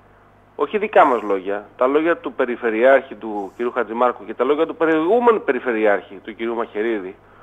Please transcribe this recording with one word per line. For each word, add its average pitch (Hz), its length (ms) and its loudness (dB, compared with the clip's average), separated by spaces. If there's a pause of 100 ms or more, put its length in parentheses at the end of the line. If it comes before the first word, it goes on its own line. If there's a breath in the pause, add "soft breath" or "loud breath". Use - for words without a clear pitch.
(560 soft breath)
όχι 175 220 -2
δικά 214 260 6
μας 120 180 2
λόγια, 101 540 -4
τα 127 100 2
λόγια 156 300 0
του 151 160 -10
Περιφερειάρχη, 123 800 2
του 104 420 -8
κυρίου 123 160 -4
Χατζημάρκου, 117 520 -2
και 110 100 -12
τα 120 100 -2
λόγια 147 220 2
του 147 100 -8
προηγούμενου 175 640 2
Περιφερειάρχη, 110 760 0 (100)
του 110 100 -14
κυρίου 113 200 -6
Μαχαιρίδη, 107 600 -4 (260 soft breath)